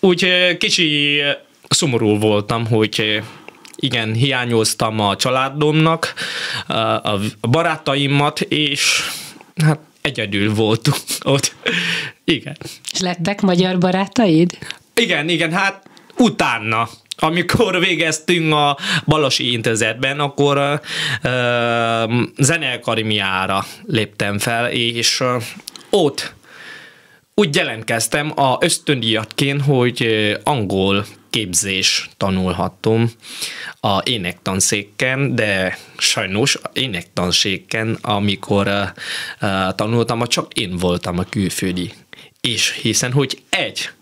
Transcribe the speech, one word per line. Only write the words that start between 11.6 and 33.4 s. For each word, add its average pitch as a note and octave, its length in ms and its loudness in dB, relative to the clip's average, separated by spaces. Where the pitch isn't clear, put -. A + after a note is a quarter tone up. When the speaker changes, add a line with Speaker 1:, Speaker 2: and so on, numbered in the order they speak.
Speaker 1:
Igen. C#3+ 320 -2
Speaker 2:
És - 80 -4
lettek F#3 400 -2
magyar F#3 380 4
barátaid? F3+ 800 2
Speaker 1:
Igen, E3+ 340 0
igen, E3 240 0
hát G3 300 -2
utána, A#2 680 2
amikor F3 600 2
végeztünk E3 720 0
a D3 260 2
Balosi C3+ 460 2
Intézetben, A#2 680 0
akkor, C#3+ 360 2
ö, C#3+ 180 0
ö, A#2 960 0
zeneakadémiára A2 1300 0
léptem G#2 520 -2
fel, A#2 320 -2
és, A#2 500 -2
ö, B2 160 0
ott - 440 0
úgy F3+ 220 2
jelentkeztem B2+ 840 -2
a C3 200 4
ösztöndíjatként, C3 1000 0
hogy, B2+ 400 4
ö, G#2+ 400 2
angol G2+ 640 0
képzés F#2+ 880 -2
tanulhattam F#2+ 920 0